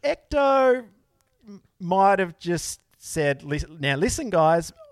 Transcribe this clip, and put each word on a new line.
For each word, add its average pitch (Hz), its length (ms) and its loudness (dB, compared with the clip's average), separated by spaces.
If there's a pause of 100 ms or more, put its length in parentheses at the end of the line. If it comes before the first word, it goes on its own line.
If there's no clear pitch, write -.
Ecto 269 800 0 (600)
m-, 202 140 -20 (180)
might 190 400 2
have 175 180 -4
just - 440 -6 (180)
said, 143 440 -4
"Lis-, 147 220 -6 (140)
now 139 160 -2
listen, 233 340 -4
guys, 165 420 2 (200)